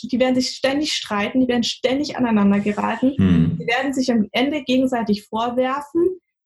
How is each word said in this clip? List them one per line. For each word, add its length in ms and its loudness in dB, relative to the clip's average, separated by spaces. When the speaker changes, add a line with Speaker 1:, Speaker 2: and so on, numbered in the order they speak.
Speaker 1:
die 160 -4
werden 160 2
sich 160 0
ständig 420 -2
streiten, 480 -2
die 80 2
werden 140 0
ständig 540 -4
aneinander 440 2
geraten. 560 -2
Speaker 2:
Mhm. 420 4
Speaker 1:
Die 80 -10
werden 280 -2
sich 160 0
am 220 2
Ende 300 0
gegenseitig 640 0
vorwerfen. 960 -2